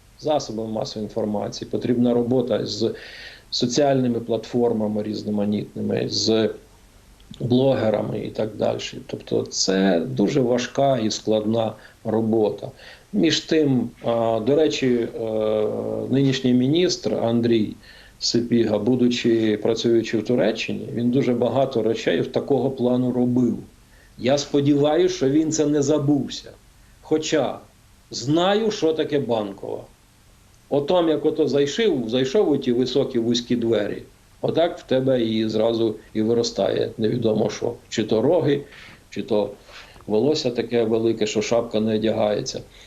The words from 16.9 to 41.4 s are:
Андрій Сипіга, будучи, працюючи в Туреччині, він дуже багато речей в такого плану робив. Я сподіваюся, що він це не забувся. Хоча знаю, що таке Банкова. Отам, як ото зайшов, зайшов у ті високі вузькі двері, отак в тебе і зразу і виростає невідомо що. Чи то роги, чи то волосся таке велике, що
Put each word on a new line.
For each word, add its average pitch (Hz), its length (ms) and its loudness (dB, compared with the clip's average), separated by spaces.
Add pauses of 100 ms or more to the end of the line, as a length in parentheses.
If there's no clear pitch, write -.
Андрій 117 500 2 (460)
Сипіга, 117 580 0
будучи, 113 800 2
працюючи 113 600 0
в 104 80 -4
Туреччині, 123 680 -2
він 120 180 0
дуже 127 220 2
багато 120 500 0
речей 113 380 0
в - 60 -4
такого 131 440 0
плану 123 400 0
робив. 123 460 2 (600)
Я 123 200 2
сподіваюся, 147 800 2
що 135 140 0
він 156 220 2
це 151 140 0
не 147 160 2
забувся. 143 720 0 (500)
Хоча 151 580 -2 (520)
знаю, 185 600 0
що 160 220 0
таке 147 260 -2
Банкова. 107 640 -4 (840)
Отам, 165 400 2
як 151 160 0
ото 156 220 2
зайшов, 143 600 0
зайшов 135 400 2
у 143 80 4
ті 123 140 0
високі 120 480 0
вузькі 120 360 0
двері, 104 480 0 (380)
отак 170 380 0
в - 40 -20
тебе 131 400 2
і 110 260 0
зразу 110 460 2 (180)
і 107 80 0
виростає 113 760 0
невідомо 110 520 0
що. 117 240 -4 (160)
Чи 113 140 -2
то 110 180 2
роги, 147 400 2 (480)
чи 101 140 -8
то 104 260 0 (580)
волосся 123 440 0
таке 120 320 0
велике, 110 440 0
що 107 140 -2